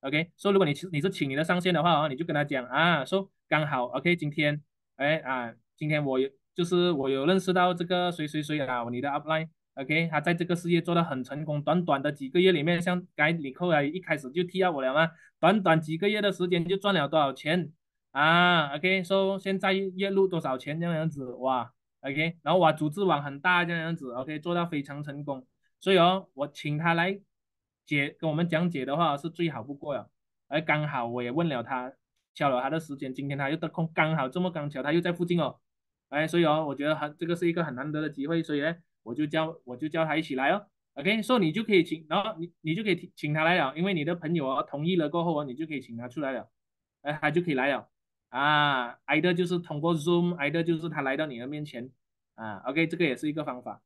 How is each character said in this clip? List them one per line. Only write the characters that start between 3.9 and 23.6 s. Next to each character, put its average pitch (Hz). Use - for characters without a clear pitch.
今 151
天， 147
哎， 147
啊， 127
今 151
天 151
我 131
有， 135
就 175
是 175
我 135
有 135
认 185
识 185
到 180
这 175
个 180
谁 165
谁 151
谁 151
啊， 127
你 120
的 143
upline，OK， 156
他 151
在 175
这 170
个 175
事 170
业 170
做 170
得 170
很 135
成 143
功， 147
短 165
短 143
的 147
几 139
个 180
月 185
里 147
面， 170
像 180
该 151
你 139
扣 180
啊， 151
一 156
开 165
始 147
就 175
踢 185
到 185
我 139
了 131
嘛， 160
短 196
短 160
几 156
个 202
月 208
的 202
时 180
间 170
就 185
赚 196
了 147
多 156
少 135
钱 156
啊？ 160
OK，so， 190
现 190
在 190
月 190
入 196
多 175
少 131
钱 143
这 170
样 160
子， 139
哇， 123
OK， 156
然 160
后 185
哇， 160
组 151
织 202
网 156
很 139
大 175